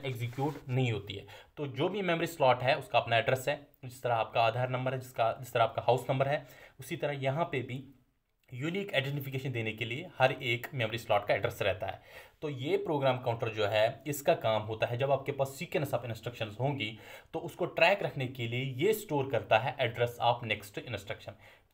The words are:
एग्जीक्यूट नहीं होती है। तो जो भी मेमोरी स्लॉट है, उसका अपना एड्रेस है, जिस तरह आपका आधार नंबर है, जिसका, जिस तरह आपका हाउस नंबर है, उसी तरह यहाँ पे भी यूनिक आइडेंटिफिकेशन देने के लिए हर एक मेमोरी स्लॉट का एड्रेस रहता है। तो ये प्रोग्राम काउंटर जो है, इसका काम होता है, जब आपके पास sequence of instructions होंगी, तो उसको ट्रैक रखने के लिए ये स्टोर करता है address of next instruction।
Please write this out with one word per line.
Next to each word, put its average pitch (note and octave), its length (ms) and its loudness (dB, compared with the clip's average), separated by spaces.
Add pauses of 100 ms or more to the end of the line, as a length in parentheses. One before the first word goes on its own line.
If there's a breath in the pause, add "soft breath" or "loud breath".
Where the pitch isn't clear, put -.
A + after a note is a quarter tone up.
एग्जीक्यूट C3+ 640 -4
नहीं B2+ 240 2
होती G2+ 220 -6
है। F#2+ 120 -12 (300 loud breath)
तो D3 100 -4
जो C3 220 -2
भी G3+ 140 -2
मेमोरी E3+ 240 0
स्लॉट B2+ 360 4
है, C#3 160 4
उसका - 200 0
अपना A#2 180 2
एड्रेस A2+ 320 2
है, D3 200 -4 (160)
जिस - 180 -14
तरह A#2+ 120 2
आपका A2+ 280 2
आधार A#2+ 280 2
नंबर C3 240 -2
है, B2+ 60 -4
जिसका, A2+ 320 0
जिस - 200 -10
तरह A#2 120 6
आपका A2 180 0
हाउस B2 280 2
नंबर C3+ 180 2
है, D3+ 180 -2 (340 loud breath)
उसी - 160 -6
तरह C#3+ 160 -2
यहाँ C#3 320 0
पे C3+ 180 -2
भी A#2+ 320 -10 (600)
यूनिक E3+ 400 -4
आइडेंटिफिकेशन C3+ 580 -2
देने A2+ 200 -2
के A2+ 120 -6
लिए C3 340 -6
हर C3 140 6
एक A#2+ 420 -2
मेमोरी A2+ 240 0
स्लॉट G#2 280 2
का - 80 4
एड्रेस G2 280 0
रहता F#2+ 240 0
है। - 160 -8 (400 loud breath)
तो D#3 60 -4
ये C#3+ 280 0
प्रोग्राम C3+ 420 2
काउंटर A#2+ 300 -2
जो G#2+ 180 2
है, G#2+ 400 4
इसका D3 280 2
काम A2 280 2
होता A2 240 -2
है, A#2 120 -2
जब C3+ 120 2
आपके C3+ 220 2
पास - 300 -4
sequence C3 380 -2
of A#2 100 -8
instructions A2 500 -8
होंगी, A2 380 -2 (340 loud breath)
तो D#3+ 60 -6
उसको E3 280 -4
ट्रैक F#3 360 4
रखने C#3 240 -2
के A#2+ 220 -6
लिए B2+ 380 -2
ये A3 60 6
स्टोर C#3+ 380 -2
करता A2 280 4
है C3 180 0
address A#2+ 360 0 (100)
of A#2 300 2
next A#2+ 420 -6
instruction। - 360 -10 (440 loud breath)